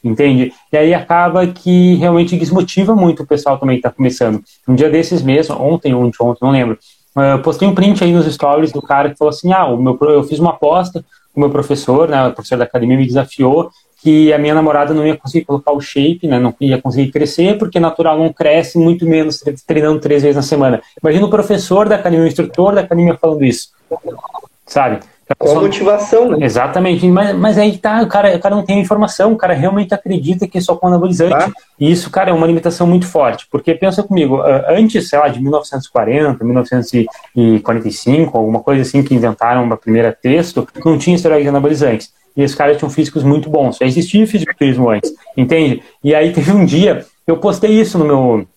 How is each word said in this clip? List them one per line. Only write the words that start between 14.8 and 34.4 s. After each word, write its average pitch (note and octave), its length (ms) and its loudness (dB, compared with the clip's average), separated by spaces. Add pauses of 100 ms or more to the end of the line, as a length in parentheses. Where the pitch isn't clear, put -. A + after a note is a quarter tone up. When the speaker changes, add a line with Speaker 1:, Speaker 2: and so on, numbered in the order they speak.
Speaker 1:
não D3+ 140 0
ia D#3 80 0
conseguir E3 300 -4
colocar C#3+ 260 -2
o C#3+ 80 0
shape, D3+ 480 -2
né, C3 100 0
não B2 220 0
ia C3+ 220 0
conseguir C3 280 -2
crescer, E3+ 480 -2
porque G3 220 -2
natural D#3+ 380 0
não D#3+ 160 0
cresce, D#3+ 440 0
muito E3+ 280 2
menos D#3 340 -2
tre-, C#3+ 160 -6 (100)
treinando D3+ 360 0
três D3 220 0
vezes C#3+ 120 2
na C#3+ 60 -2
semana. C#3 400 0 (200)
Imagina E3 240 2
o G3+ 40 -2
professor G3+ 580 0
da G#3 80 2
academia, E3+ 300 0
o - 20 2
instrutor F3 480 0
da G3 60 2
academia E3+ 340 0
falando D3+ 300 0
isso, A#2+ 240 -2 (960)
sabe? B2+ 340 -2 (380)
Speaker 2:
Com - 200 0
a G#3 40 0
motivação, G#3 680 0
né? D#3 160 0
Speaker 1:
Exatamente, E3 640 0
mas, G3 300 2
mas G3 200 2
aí G#3 200 2
tá, A3 240 -2
o A3 60 0
cara, G3+ 280 2
o E3+ 40 -4
cara G3 140 0
não G3+ 120 -2
tem G3 160 0
informação, G#3 500 0
o A3 60 0
cara F3+ 160 0
realmente F#3 400 -2
acredita F#3 520 -2
que F#3 120 -6
é F3+ 40 -2
só F3+ 140 -2
com F3+ 120 -2
anabolizante. F3+ 500 2
Speaker 2:
Tá. F#3+ 140 -2 (280)
Speaker 1:
E D3 100 2
isso, F3 200 0
cara, F#3+ 220 0
é - 20 2
uma E3 120 0
limitação E3+ 400 0
muito F3+ 220 2
forte, B2+ 420 -2
porque D3+ 240 -2
pensa F#3+ 300 -2
comigo, D3 380 0